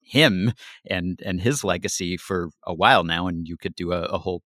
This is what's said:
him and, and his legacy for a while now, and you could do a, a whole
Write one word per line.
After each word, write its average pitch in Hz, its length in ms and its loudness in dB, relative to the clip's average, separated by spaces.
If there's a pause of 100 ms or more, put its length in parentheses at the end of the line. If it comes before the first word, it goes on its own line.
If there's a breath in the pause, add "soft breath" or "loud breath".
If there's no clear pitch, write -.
him 117 520 2 (360 loud breath)
and, 90 360 -4
and 90 160 -4
his 131 220 0
legacy 90 540 -2
for 87 320 -4 (140)
a 90 100 -6
while 98 300 6
now, 85 240 -2
and 85 200 -6
you 85 100 -12
could - 180 -8
do 87 160 -4
a, 87 120 -2
a 98 140 -4
whole 90 280 -6